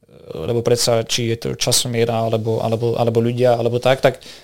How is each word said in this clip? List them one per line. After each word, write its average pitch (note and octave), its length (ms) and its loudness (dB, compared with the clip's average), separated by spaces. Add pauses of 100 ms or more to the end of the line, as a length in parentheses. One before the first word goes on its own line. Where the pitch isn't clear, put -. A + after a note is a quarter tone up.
(440)
lebo A#2 160 -2
predsa, A#2 440 2
či A2+ 280 -2
je A2+ 60 -2
to C3+ 160 -6
časomiera, A#2 680 0
alebo, A2+ 400 0
alebo, A2+ 400 -2
alebo A#2 200 2
ľudia, A#2+ 360 2
alebo A#2 240 0
tak, C3 220 2
tak C3 180 2 (240)